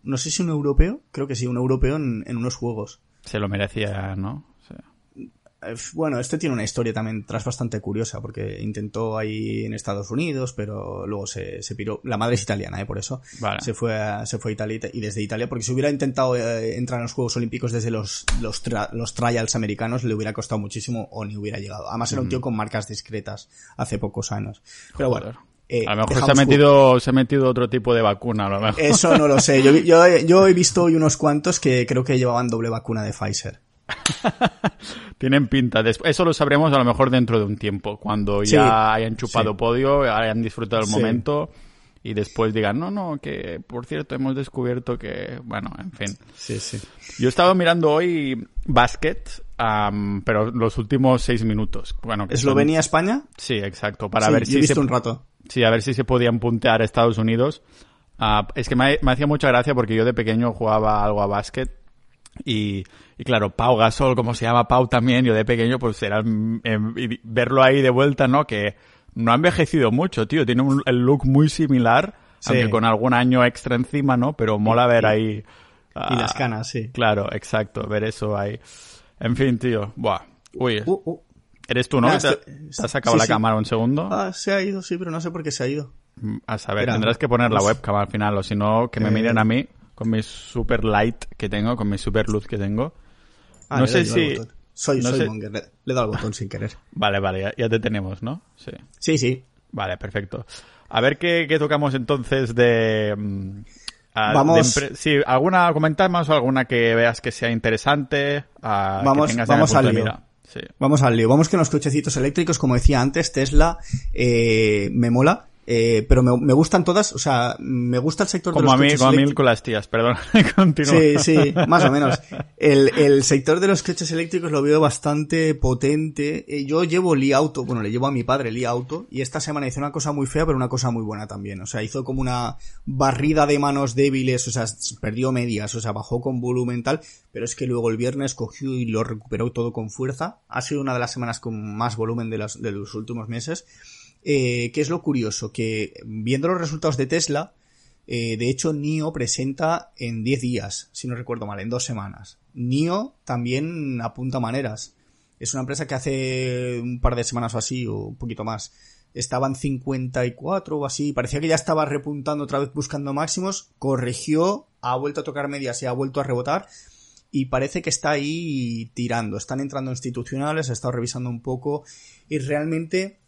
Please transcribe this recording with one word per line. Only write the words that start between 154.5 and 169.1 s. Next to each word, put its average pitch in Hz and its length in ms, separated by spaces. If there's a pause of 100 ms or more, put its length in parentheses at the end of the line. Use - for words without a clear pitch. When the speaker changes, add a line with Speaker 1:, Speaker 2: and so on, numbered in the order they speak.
Speaker 1:
Es - 140
una 135 80
empresa 139 260
que 135 80
hace 127 880
un 123 180
par 123 160
de 120 80
semanas 120 300
o 120 40
así, 127 280
o 107 100
un 104 200
poquito 113 280
más, 110 280 (400)
estaba 131 340
en 135 100
cincuenta 131 680
y 123 100
cuatro 156 440
o 143 80
así, 143 260
parecía 123 280
que 160 80
ya 160 60
estaba 156 300
repuntando 143 600
otra 139 160
vez 131 120
buscando 143 400
máximos, 180 640
corrigió, 151 920 (120)
ha 127 160
vuelto 143 240
a - 40
tocar 143 240
medias 135 340
y 131 40
ha 123 60
vuelto 135 280
a 139 40
rebotar, 131 420 (640)
y 135 160
parece 131 360
que 160 80
está - 220
ahí 143 800
tirando, 117 420